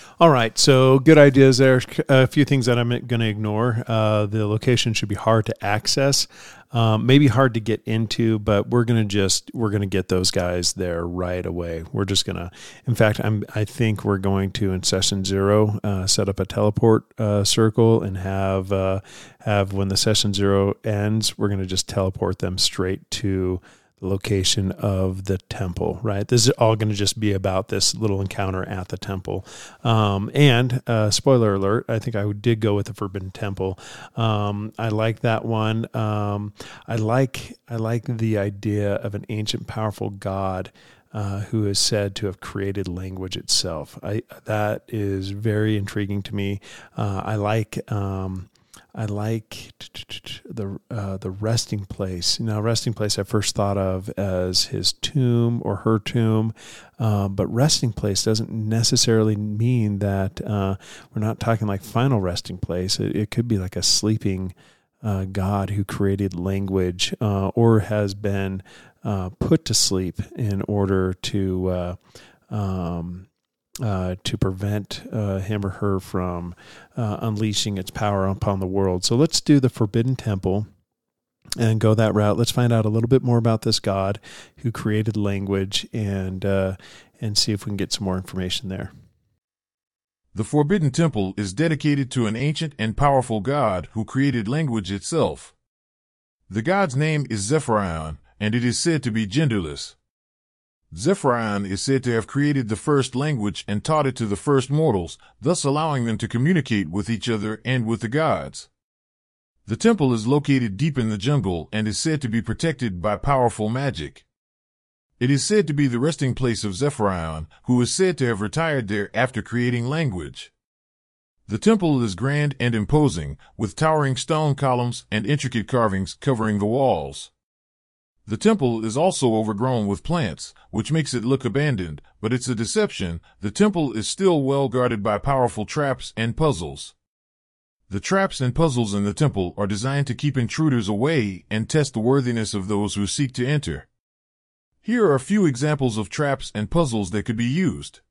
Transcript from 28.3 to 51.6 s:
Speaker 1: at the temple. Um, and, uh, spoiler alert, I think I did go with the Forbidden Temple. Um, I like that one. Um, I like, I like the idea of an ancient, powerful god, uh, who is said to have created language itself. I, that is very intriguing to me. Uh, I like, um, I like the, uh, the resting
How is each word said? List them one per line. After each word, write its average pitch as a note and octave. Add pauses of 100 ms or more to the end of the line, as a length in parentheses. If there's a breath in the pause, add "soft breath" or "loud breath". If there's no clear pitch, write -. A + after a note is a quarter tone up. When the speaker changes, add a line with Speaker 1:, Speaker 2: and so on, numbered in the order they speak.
Speaker 1:
at F#2+
the F#2+
temple. F#2+ (380 loud breath)
Um, G#2
and, B2+
uh, G#2+
spoiler A#2
alert, G2
I A2+
think A2+
I G#2
did G#2
go G#2+
with G2+
the G2+
Forbidden F#2+
Temple. F#2+ (380 loud breath)
Um, G#2
I A2+
like A2
that A2+
one. A2 (100)
Um, G#2 (360 loud breath)
I A2+
like, A#2+ (140)
I A#2
like A2+
the A2
idea G2+
of G2+
an G2+
ancient, G#2+
powerful G#2+
god, F#2+ (420 soft breath)
uh, G2+
who G#2+
is G2+
said G2+
to G#2+
have F#2
created G2
language F#2
itself. -
I, G#2 (220)
that G#2+
is G2
very G#2+
intriguing G2+
to A#2
me. G2+ (380 loud breath)
Uh, G2+
I G#2+
like, G#2+ (120)
um, F#2+ (460 loud breath)
I A2
like G#2+ (720)
the, G2+ (120)
uh, G2+
the F#2+
resting G#2+